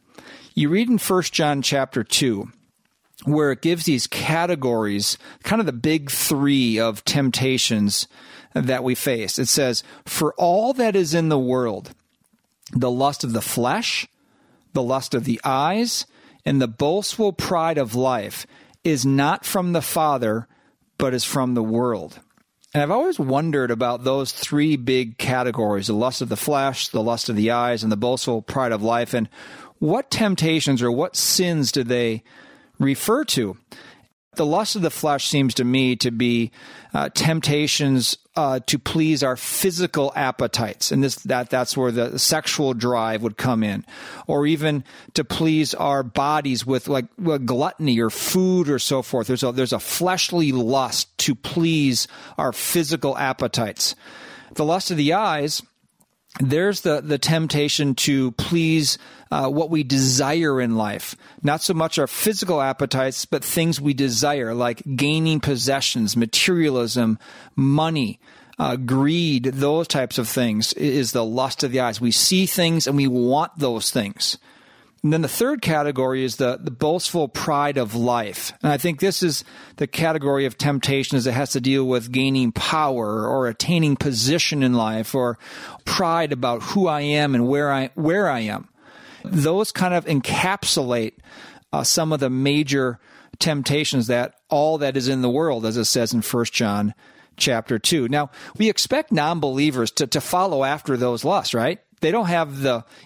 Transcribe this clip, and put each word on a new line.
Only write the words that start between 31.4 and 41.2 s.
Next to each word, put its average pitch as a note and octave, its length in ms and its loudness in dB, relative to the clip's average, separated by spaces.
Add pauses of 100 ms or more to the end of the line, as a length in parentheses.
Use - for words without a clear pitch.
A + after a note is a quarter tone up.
do C3+ 120 0
they A#2 400 0 (560)
refer G#3+ 440 2
to? G#2 340 -2 (800)
The D#3 100 0
lust F#3 300 0
of G3 80 -2
the D#3+ 80 0
flesh C#3+ 360 -2
seems C3+ 280 2
to C3 80 0
me B2+ 320 2
to B2 160 -2
be, A#2 400 0 (420)
uh, - 160 -2
temptations, D3 1080 0 (180)
uh, C3+ 320 0
to D3 100 0
please D#3 460 0
our B2+ 120 0
physical E3 800 -2
appetites. A#2+ 760 -2
And C#3 120 2
this, C3 200 0